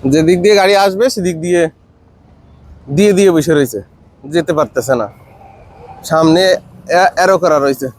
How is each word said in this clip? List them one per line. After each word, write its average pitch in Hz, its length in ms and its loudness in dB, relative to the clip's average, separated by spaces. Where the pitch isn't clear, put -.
যে 156 160 2
দিক 180 160 2
দিয়ে 208 120 4
গাড়ি 196 180 2
আসবে 196 240 -2
সেদিক 180 260 -6
দিয়ে 175 160 0
দিয়ে 208 200 4
দিয়ে 196 180 4
বসে 160 180 0
রয়েছে, 131 260 -2
যেতে 156 340 -4
পারতেছে 135 440 -2
না, 104 60 -6
সামনে 160 340 2
অ্যা-, 180 260 2
অ্যারো 185 260 2
করা 156 160 2
রয়েছে। 139 280 -4